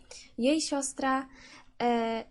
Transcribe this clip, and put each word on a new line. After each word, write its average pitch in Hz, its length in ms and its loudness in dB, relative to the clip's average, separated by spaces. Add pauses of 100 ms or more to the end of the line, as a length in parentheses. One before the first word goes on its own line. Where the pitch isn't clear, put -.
(380)
jej 285 240 4
siostra. 269 640 -2 (540)
E, 226 500 2